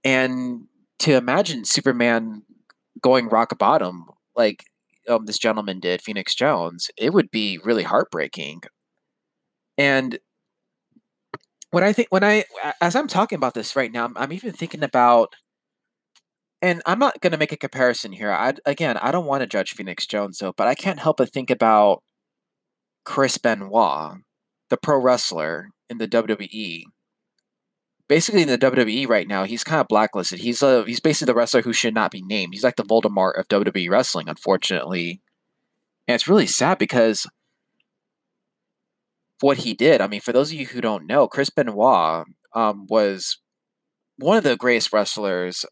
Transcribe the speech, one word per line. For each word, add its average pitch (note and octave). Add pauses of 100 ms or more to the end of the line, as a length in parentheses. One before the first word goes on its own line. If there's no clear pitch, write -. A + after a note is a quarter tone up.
And B2+ (360)
to D3
imagine C3
Superman A#2 (580)
going B2+
rock A2+
bottom F#2 (300)
like, A2 (440)
um, A2+
this G#2+
gentleman G#2
did, F2+
Phoenix G2+
Jones, F2+
it B2+
would G3
be G2+
really G#2+
heartbreaking. E2 (1120)
And C3+ (1500)
when F3
I G#3
think, A#3
when F#3+
I, G#3 (180)
a-, D3
as F3
I'm C#4+
talking G#3
about C3+
this A2
right A#2+
now, A#2
I'm, A#2+
I'm C3+
even F#3+
thinking D#3+
about, B2 (1300)
and F3
I'm F#3
not C4+
gonna E3
make D#3
a D3
comparison B2
here. G#2
I, A2+ (100)
again, C#3+
I A2+
don't E3+
wanna C3+
judge F#2+
Phoenix F#2+
Jones, G2+
though, F#2+
but G#2+
I C3+
can't F3+
help D#3
but B2
think C3
about G#2+ (1040)
Chris C#3
Benoit, G2 (520)
the -
pro D3
wrestler F#2+ (200)
in A#2+
the A2
W A2
W G2+
E. F2+ (1200)
Basically, E3+
in D3
the B2
W C3
W A2+
E C#3
right G#2
now, G2
he's A2+
kinda D#3
blacklisted. G#2
He's A#2+
a, B2+
he's A#2+
basically D3
the -
wrestler A#2
who A#2+
should A2
not G#2
be F#2+
named. F#2+
He's G2+
like G#2+
the A2
Voldemort G2+
of F#2
W G2+
W F#2+
E E2+
wrestling, F2+
unfortunately. F2 (840)
And B2
it's A#2
really F3+
sad D#3
because A2+ (2250)
what C#3
he A#2+
did, C3
I G2
mean, G2+
for A#2+
those C#3+
of D#3
you C3
who B2
don't G2+
know, B2
Chris C#3
Benoit, G#2 (280)
um, G#2
was G2+ (800)
one F3+
of G3
the B2+
greatest A#2+
wrestlers G2